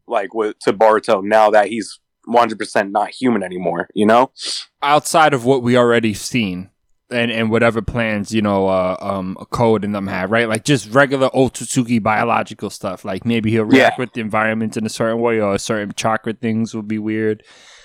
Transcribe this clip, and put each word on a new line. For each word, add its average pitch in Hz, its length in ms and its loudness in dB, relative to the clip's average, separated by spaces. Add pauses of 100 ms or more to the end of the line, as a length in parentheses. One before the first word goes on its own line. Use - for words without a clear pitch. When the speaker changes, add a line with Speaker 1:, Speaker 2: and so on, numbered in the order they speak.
Speaker 1:
like, 107 260 -4
with, 107 260 -4
to 123 140 0
Boruto 107 500 4
now 107 280 6
that 104 160 4
he's 107 320 -8 (260)
one 120 160 4
hundred 110 180 0
percent 104 320 -2
not 104 180 0
human 120 320 0
anymore, 90 540 -4
you 104 100 2
know? 120 260 4 (520)
Speaker 2:
Outside 151 500 2
of 120 100 -2
what 127 200 2
we 120 120 2
already 117 380 4
seen 95 560 -6 (400)
and, 117 220 -2
and 113 180 -2
whatever 113 320 2
plans, 107 500 -4
you 110 120 0
know, 98 240 0
uh, 92 340 0
um, 98 380 -6
a 104 60 -16
Code 110 380 0
and 104 120 -4
them 98 120 -6
have, 95 240 -4
right? 117 160 2
Like, 110 160 -4
just 113 300 0
regular 135 380 2
Otsutsuki 123 680 0
biological 110 680 -2
stuff. - 340 -10
Like, 98 220 -8
maybe 117 260 0
he'll 110 140 0
react 127 320 4
Speaker 1:
Yeah. 131 60 -6
Speaker 2:
with 117 100 -8
the 120 80 -8
environment 110 560 -2
in 110 80 -4
a 110 40 -6
certain 117 300 -2
way, 117 220 0
or 101 160 0
certain 104 380 -6
chakra 110 380 -2
things 110 420 -4
will 110 80 -8
be 107 160 -6
weird. 107 420 -4 (440)